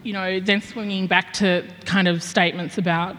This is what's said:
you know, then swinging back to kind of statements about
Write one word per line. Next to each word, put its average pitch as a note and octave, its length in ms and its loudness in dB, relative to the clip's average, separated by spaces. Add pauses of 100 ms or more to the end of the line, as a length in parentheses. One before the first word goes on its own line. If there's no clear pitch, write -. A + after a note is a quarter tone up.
you G#3+ 100 -8
know, F#3 260 -2
then G3+ 220 2
swinging G3+ 440 -4
back F3+ 280 2
to F3+ 300 2 (220)
kind F#3+ 220 2
of E3+ 160 2
statements F3 540 0
about F3 420 -2